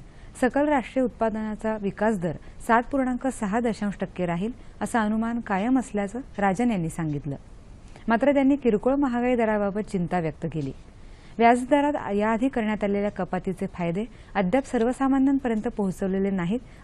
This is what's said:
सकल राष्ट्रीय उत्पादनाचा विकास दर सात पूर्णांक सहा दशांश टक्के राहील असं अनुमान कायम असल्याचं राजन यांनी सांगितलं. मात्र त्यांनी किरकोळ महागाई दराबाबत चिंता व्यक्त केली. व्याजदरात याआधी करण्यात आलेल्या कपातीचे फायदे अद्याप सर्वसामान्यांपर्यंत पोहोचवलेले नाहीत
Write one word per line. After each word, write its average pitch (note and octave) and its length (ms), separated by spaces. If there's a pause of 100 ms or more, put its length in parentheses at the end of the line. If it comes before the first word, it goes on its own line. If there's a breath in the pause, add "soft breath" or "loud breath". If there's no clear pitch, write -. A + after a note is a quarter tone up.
(420 loud breath)
सकल C4+ 260
राष्ट्रीय C4 380
उत्पादनाचा A3 760
विकास G#3 380
दर E3 120 (360 loud breath)
सात A#3+ 160
पूर्णांक B3+ 440
सहा A3 320
दशांश G#3 420
टक्के F#3 240
राहील E3+ 260 (300 loud breath)
असं A3 180
अनुमान A3 400
कायम A3+ 400
असल्याचं G#3 400 (180)
राजन G3+ 340
यांनी E3+ 180
सांगितलं. D3 460 (720 loud breath)
मात्र A#3 260
त्यांनी C#4 220
किरकोळ B3+ 400
महागाई B3 400
दराबाबत G#3+ 440
चिंता F#3 400
व्यक्त D#3+ 340
केली. C#3+ 180 (640 loud breath)
व्याजदरात B3+ 760
याआधी G#3+ 360
करण्यात G#3+ 360
आलेल्या G3+ 280
कपातीचे F#3 640
फायदे F3 320 (300 loud breath)
अद्याप G#3 300
सर्वसामान्यांपर्यंत C4 1040
पोहोचवलेले G3 600
नाहीत F#3+ 300 (240 loud breath)